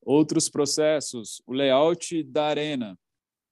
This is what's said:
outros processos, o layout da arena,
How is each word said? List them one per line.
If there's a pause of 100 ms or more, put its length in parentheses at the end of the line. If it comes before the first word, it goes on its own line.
outros
processos,
o
layout
da
arena, (540)